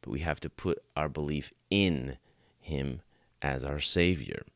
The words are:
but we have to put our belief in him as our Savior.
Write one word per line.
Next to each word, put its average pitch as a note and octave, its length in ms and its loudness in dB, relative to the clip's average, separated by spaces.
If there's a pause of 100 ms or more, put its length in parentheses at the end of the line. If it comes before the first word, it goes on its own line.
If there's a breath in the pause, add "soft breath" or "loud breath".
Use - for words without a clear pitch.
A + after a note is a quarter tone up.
but - 80 -10
we C2+ 100 -2
have D#2+ 200 -2
to D#2+ 100 -6
put - 320 -2 (120)
our D#2 140 0
belief D2 460 -2 (160)
in D#2 480 2 (400 soft breath)
him C#2 420 -4 (400 soft breath)
as C2+ 240 -2
our C#2+ 160 -2
Savior. D#2 640 2 (120)